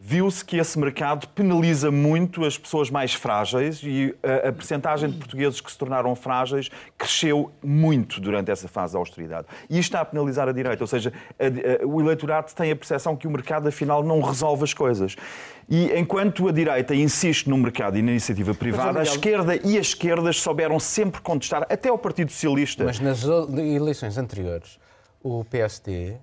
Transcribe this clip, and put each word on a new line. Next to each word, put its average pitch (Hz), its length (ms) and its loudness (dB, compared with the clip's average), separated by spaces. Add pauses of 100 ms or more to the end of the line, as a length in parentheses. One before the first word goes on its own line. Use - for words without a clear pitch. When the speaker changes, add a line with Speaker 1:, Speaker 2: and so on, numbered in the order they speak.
Speaker 1:
Viu-se 180 400 0
que - 140 -4
esse 160 220 0
mercado 147 500 -2
penaliza 165 640 2
muito 160 560 2
as 143 100 -2
pessoas 147 320 -2
mais 139 240 0
frágeis 135 720 0
e 135 400 0
a, 131 260 2
a 131 40 -2
percentagem 151 580 -2
de 180 80 -8
portugueses 135 420 -2
que - 100 -16
se - 60 -12
tornaram 127 380 0
frágeis 131 560 -2 (260)
cresceu - 560 0 (100)
muito 147 560 2
durante 101 320 -2
essa 95 160 -2
fase 90 280 -4
da 95 40 0
austeridade. 82 480 -6 (220)
E 160 100 0
isto 175 120 0
está 180 100 0
a 156 60 0
penalizar 143 420 0
a 131 40 0
direita, 123 300 -2
ou 113 40 -2
seja, 120 260 -2 (260)
a, 127 460 2
a, - 20 0
o 151 140 0
eleitorado 156 540 0
tem 165 160 0
a 151 60 0
percepção 151 380 -2
que 147 120 -8
o 156 40 -2
mercado, 147 380 -2
afinal, 147 340 0
não 156 200 2
resolve 139 420 0
as 143 80 -2
coisas. 110 440 0 (520)
E 170 260 4
enquanto 190 540 2
a 165 40 2
direita 151 420 2
insiste 147 560 2
no 135 80 4
mercado 104 400 0
e - 20 2
na 120 120 4
iniciativa 104 420 0
privada, 127 460 0
Speaker 2:
Mas, 147 160 2
Miguel, 208 260 2
Speaker 1:
a - 20 2
esquerda 170 240 2
e 208 100 4
as 165 100 0
esquerdas 170 520 0
souberam 156 400 0
sempre - 400 -2
contestar, 160 480 -2
até 247 240 0
o 226 60 2
Partido 175 340 -2
Socialista. 143 520 0
Speaker 2:
Mas 117 140 -2
nas 131 240 0
o-, 156 380 2
eleições 147 560 0
anteriores, 92 640 -6 (420)
o 120 220 -4
P 123 140 -4
S 107 260 -2
D 92 380 -6